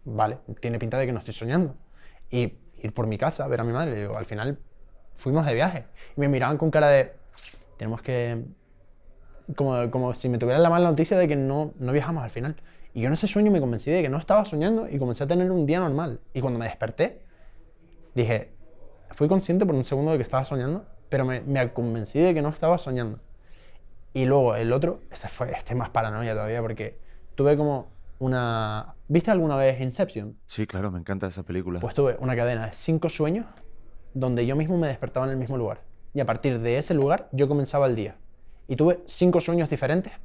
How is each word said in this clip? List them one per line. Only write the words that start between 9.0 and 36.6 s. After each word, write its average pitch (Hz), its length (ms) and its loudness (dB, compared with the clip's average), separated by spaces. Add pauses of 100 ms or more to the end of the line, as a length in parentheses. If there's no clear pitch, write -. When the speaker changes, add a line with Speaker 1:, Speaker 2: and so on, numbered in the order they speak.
Speaker 1:
como, 123 360 0
como 123 220 0
si 127 160 -4
me 120 80 2
tuvieran 123 260 4
la 170 60 6
mala 175 200 6
noticia 160 280 2
de 180 100 6
que 147 80 2
no, 139 440 -2
no 127 120 -2
viajamos 143 320 0
al 113 60 -8
final. 135 260 -6 (380)
Y 117 80 -4
yo 117 60 2
en 139 60 2
ese 160 140 0
sueño 208 240 4
me 185 80 6
convencí 123 320 -2
de 180 100 4
que 147 80 0
no 135 80 -2
estaba 208 280 4
soñando 208 440 0
y 147 80 -2
comencé 127 280 -2
a - 20 -2
tener 180 240 4
un 175 140 2
día 156 160 2
normal. 147 400 -2 (120)
Y 131 80 -4
cuando 123 180 0
me 117 60 -4
desperté, 113 560 -2 (960)
dije, 117 360 0 (600)
fui 147 160 2
consciente 185 380 4
por 165 100 2
un 131 100 2
segundo 143 260 0
de 156 60 2
que 123 60 0
estaba 131 200 -2
soñando, 139 420 -4 (240)
pero 131 160 0
me, 127 160 -4
me 131 320 0
convencí 113 460 -2
de 180 140 6
que 156 80 0
no 147 80 0
estaba 165 280 2
soñando. 123 420 -4 (920)
Y 131 120 2
luego 131 300 6
el 117 180 0
otro, 139 280 0 (100)
este - 160 -10
fue, 117 280 -6
este - 200 -6
más 123 140 -2
paranoia 110 440 -2
todavía, 107 280 -4
porque 113 380 -6 (360)
tuve 147 220 4
como 147 340 -2 (280)
una... 117 760 -2 (120)
¿viste 170 240 2
alguna 160 240 2
vez 135 240 4
Inception? 127 580 -4 (100)
Speaker 2:
Sí, - 200 -2
claro, 98 240 -4
me 90 80 -6
encanta 95 280 -4
esa 92 160 -8
película. 90 360 -4
Speaker 1:
Pues 92 140 -4
tuve 135 260 2
una 127 160 -2
cadena 120 300 0
de 107 80 -10
cinco 160 360 0
sueños 165 360 0 (720)
donde 127 320 0
yo 135 80 0
mismo 156 220 2
me 165 100 2
despertaba 131 400 -4
en 135 60 -2
el 131 40 -2
mismo 131 200 -4
lugar. 113 240 -4 (320)
Y 143 60 -2
a 135 60 2
partir 117 340 0
de 120 200 2